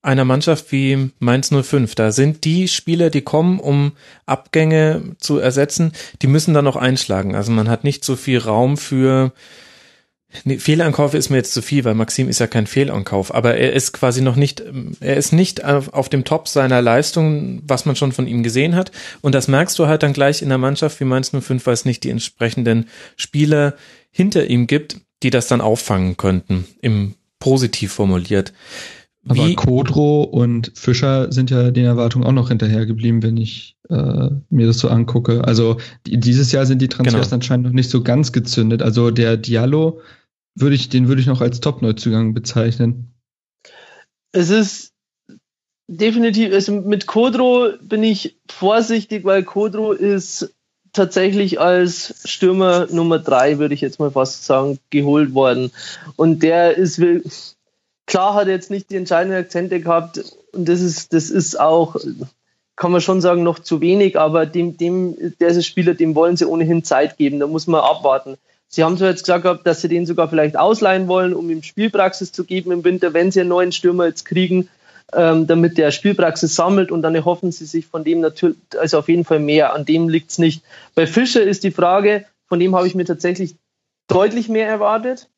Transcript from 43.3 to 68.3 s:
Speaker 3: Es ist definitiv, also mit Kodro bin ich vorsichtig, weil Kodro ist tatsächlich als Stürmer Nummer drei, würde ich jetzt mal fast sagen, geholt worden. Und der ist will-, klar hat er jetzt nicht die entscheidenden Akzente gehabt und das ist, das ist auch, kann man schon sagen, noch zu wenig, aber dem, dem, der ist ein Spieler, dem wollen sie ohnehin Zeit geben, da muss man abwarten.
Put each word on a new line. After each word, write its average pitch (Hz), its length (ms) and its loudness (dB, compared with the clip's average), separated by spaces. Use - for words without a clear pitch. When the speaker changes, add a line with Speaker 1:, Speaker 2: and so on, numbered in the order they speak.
Speaker 3:
Es 175 160 2
ist 208 440 0
definitiv, 220 680 0
also 196 260 0
mit 196 260 -2
Kodro 247 640 2
bin 214 200 -2
ich 220 360 -2
vorsichtig, 214 800 -2
weil 190 160 2
Kodro 208 500 -2
ist 190 580 -4
tatsächlich 190 640 0
als 180 640 0
Stürmer 185 680 2
Nummer 165 280 0
drei, 139 400 2
würde 147 160 0
ich 139 80 -6
jetzt 135 180 -6
mal 143 120 -2
fast 131 340 -2
sagen, 139 320 0
geholt 143 460 2
worden. 127 380 2
Und 160 260 2
der 170 360 4
ist 180 200 0
will-, 175 240 2
klar 196 280 0
hat 208 140 2
er 190 60 0
jetzt 185 180 -8
nicht 196 180 -8
die 196 60 -8
entscheidenden 185 420 -2
Akzente 180 400 -4
gehabt 165 420 -2
und 175 180 -4
das 175 120 2
ist, 175 320 -4
das 156 180 0
ist 170 300 -2
auch, 160 340 2
kann 175 160 -4
man 175 100 2
schon 190 200 0
sagen, 175 240 2
noch 165 160 -2
zu 156 200 -4
wenig, 185 380 2
aber 156 280 2
dem, 170 300 -4
dem, 180 380 -2
der 170 120 2
ist 175 80 2
ein 170 40 0
Spieler, 175 320 -2
dem 160 220 0
wollen 170 200 2
sie 170 80 0
ohnehin 165 380 0
Zeit 147 360 0
geben, 143 200 0
da 143 80 -2
muss 156 220 -6
man 160 140 2
abwarten. 135 540 0